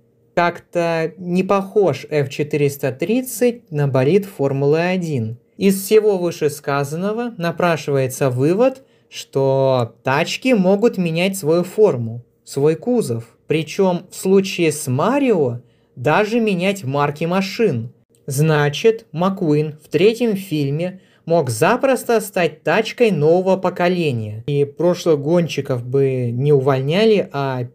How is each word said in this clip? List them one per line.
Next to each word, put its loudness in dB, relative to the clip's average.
Как-то -2
не -2
похож 0
Ф 0
четыреста -2
тридцать -2
на 0
болид 2
Формулы 0
один. -4
Из 2
всего 4
вышесказанного -4
напрашивается 0
вывод, 0
что 0
тачки 0
могут 2
менять -2
свою 0
форму, 0
свой 0
кузов. -4
Причём -2
в -18
случае 2
с -6
Марио 0
даже 2
менять -2
марки -2
машин. -2
Значит, 2
Маккуин 0
в -20
третьем 2
фильме -4
мог 0
запросто 2
стать -4
тачкой 0
нового 2
поколения. -2
И 2
прошлых 0
гонщиков -2
бы 0
не 2
увольняли, 2
а -2